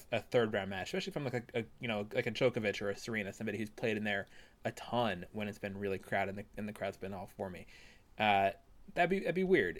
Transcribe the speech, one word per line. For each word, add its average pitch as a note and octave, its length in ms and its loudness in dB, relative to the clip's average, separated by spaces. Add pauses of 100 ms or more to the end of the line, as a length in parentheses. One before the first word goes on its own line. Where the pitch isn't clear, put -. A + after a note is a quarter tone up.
(120)
a, A#2+ 60 2
a G#2+ 40 -2
third A2+ 340 2
round G2 160 -2
match, F#2 160 -4
especially F#3 260 -4
from, D3 120 -4
like, A#2+ 100 -2
a, A#2+ 260 -4
a, A2 40 -4 (160)
you B2+ 80 -4
know, G#2 260 0
like B2 120 0
a A#2+ 40 0
Djokovic A2 500 2
or G2+ 80 -2
a G2+ 80 -2
Serena, G#2+ 340 -4
somebody G#2 280 -4
who's G#2+ 100 -4
played A2 300 -2
in G#2+ 60 -2
there G2+ 220 0 (380)
a A2+ 60 -2
ton G#2 600 -2
when G#2 160 -4
it's G2+ 100 -8
been G2 200 -6
really G2 200 0
crowded G2 320 0
and G2 80 -8
the, G2+ 60 -8 (120)
and G#2 100 -6
the G#2 60 -8
crowd's G2 240 -4
been F#2+ 160 -8
all F#2+ 240 -8
for G2 140 -4
me. F2 160 -12 (520)
Uh, G2+ 320 6 (440)
that'd E3+ 160 4
be, G3 80 2
that'd F#3+ 160 0
be F#3+ 100 2
weird. C3+ 360 4